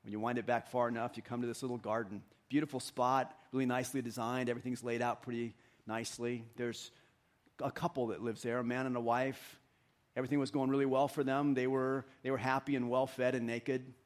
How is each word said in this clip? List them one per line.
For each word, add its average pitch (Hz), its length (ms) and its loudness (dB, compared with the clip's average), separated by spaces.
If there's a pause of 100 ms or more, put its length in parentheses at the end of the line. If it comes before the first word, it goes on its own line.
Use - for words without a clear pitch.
When 104 80 -10
you 107 80 -2
wind 120 180 0
it 104 80 -2
back 117 220 2
far 123 200 2
enough, 117 300 -2
you 123 60 -12
come 123 180 -4
to 120 60 -2
this 117 160 -6
little 123 160 -2
garden. 107 420 -2 (260)
Beautiful 135 320 0
spot, 127 560 2 (160)
really 131 140 2
nicely 123 380 0
designed. 120 460 -2
Everything's 120 340 -4
laid 117 180 0
out 120 220 0
pretty 117 320 -4 (320)
nicely. 117 580 -4 (120)
There's 120 340 -6 (680)
a 131 120 -2
couple - 360 -2
that 95 140 -4
lives 117 220 -4
there, 120 160 0
a 123 40 -2
man 123 220 0
and 127 100 -2
a 120 60 0
wife. 127 580 0 (560)
Everything 131 220 0
was 135 140 0
going 135 180 2
really 139 160 4
well 135 220 4
for 143 160 0
them. 139 320 4
They 127 100 2
were, 131 400 2 (160)
they 131 80 -2
were 135 80 2
happy 131 380 2
and 123 120 0
well-fed 127 460 2
and 117 140 0
naked. 127 480 -2 (100)